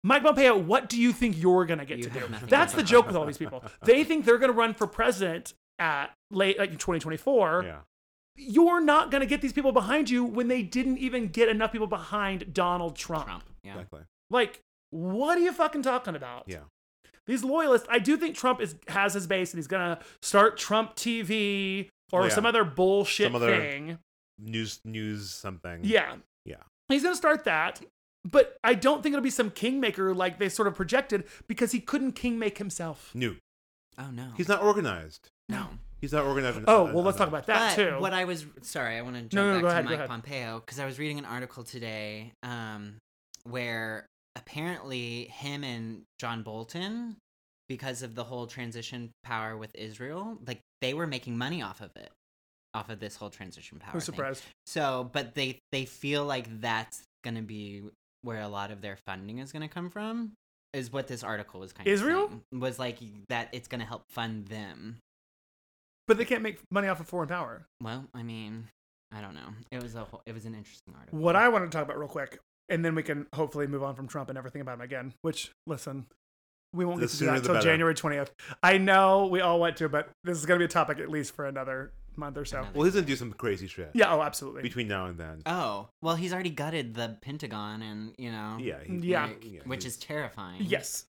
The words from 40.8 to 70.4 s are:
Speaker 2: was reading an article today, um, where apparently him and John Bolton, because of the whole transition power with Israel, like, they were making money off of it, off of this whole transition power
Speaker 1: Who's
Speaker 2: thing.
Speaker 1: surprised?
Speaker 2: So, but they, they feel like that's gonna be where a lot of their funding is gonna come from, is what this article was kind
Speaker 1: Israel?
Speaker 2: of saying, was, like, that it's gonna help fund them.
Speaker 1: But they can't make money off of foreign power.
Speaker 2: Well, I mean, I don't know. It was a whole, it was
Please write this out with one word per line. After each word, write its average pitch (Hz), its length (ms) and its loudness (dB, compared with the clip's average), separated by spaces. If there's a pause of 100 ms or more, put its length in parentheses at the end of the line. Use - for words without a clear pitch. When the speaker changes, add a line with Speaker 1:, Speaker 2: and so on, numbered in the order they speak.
Speaker 2:
was 131 140 -8
reading 147 200 -4
an 143 60 -10
article 123 400 -10
today, 110 680 -10 (100)
um, 110 540 -10 (480)
where 117 600 -6 (320)
apparently 127 920 -8
him 143 380 -10
and 113 380 -8 (180)
John 117 220 -6
Bolton, 185 760 -10 (520)
because 131 340 -8
of 117 120 -12
the 117 100 -8
whole 120 220 -10
transition 117 640 -12 (120)
power 110 340 -6
with 107 180 -14
Israel, 139 720 -12
like, 120 140 -10 (200)
they 131 140 -2
were 165 120 -2
making 127 320 -6
money 143 240 -4
off 95 180 -10
of 101 160 -16
it, - 140 -20 (640)
off 107 160 -8
of 101 100 -10
this 104 160 -10
whole 104 140 -12
transition - 480 -18
power - 140 -18
Speaker 1:
Who's 160 140 -6
Speaker 2:
thing. 156 80 -10
Speaker 1:
surprised? 135 280 -6 (240)
Speaker 2:
So, 131 460 -2
but 127 220 -6
they, 131 240 -4 (140)
they 135 140 -4
feel 143 400 -4
like 113 340 -6
that's 113 420 -4 (200)
gonna 113 200 -8
be 104 400 -12 (400)
where 113 200 -8
a 104 60 -8
lot 101 220 -6
of 101 120 -12
their 98 240 -10
funding 98 320 -10
is 135 140 -12
gonna 156 160 -10
come 175 200 -10
from, 220 440 -8 (420)
is 123 180 -10
what 135 160 -6
this 120 160 -10
article 104 360 -10
was 92 120 -16
kind 196 160 -4
Speaker 1:
Israel? 285 360 2
Speaker 2:
of 415 60 -6
saying, 113 120 -16 (180)
was, 123 180 -4
like, 120 200 -6 (320)
that 117 220 -4
it's 123 160 -14
gonna 117 180 -8
help 113 240 -12
fund 113 380 -8
them. 104 500 -14 (1080)
Speaker 1:
But 214 120 6
they 233 80 -2
can't 233 160 0
make 208 160 -6 (120)
money 196 180 0
off 180 120 -2
of 156 80 -14
foreign 170 220 -6
power. 151 340 -8 (180)
Speaker 2:
Well, 123 220 -10 (100)
I 120 80 -12
mean, 110 460 -12 (420)
I 107 120 -14
don't 98 120 -16
know. 73 200 -16 (160)
It 127 120 -12
was 113 120 -14
a 113 100 -12
whole, 110 220 -18
it 113 80 -14
was 110 100 -14